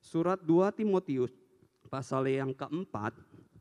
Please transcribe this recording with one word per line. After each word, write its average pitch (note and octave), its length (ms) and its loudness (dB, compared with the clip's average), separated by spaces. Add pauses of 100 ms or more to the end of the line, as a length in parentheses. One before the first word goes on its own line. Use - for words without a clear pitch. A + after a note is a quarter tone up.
Surat F3+ 400 -2
dua F3 320 4
Timotius F3+ 640 0 (580)
pasal C3+ 320 -2
yang C3+ 320 -2
keempat, C#3 560 -6 (480)